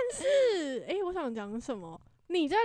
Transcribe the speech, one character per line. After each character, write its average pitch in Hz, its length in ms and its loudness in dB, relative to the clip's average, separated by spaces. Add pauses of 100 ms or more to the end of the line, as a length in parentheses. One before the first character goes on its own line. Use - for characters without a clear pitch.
(120)
是， 381 760 2
欸， 381 160 -2
我 359 100 -2
想 302 200 -2
讲 214 280 -6
什 240 160 -6
么？ 165 240 -12 (280)
你 339 200 2
在 359 160 2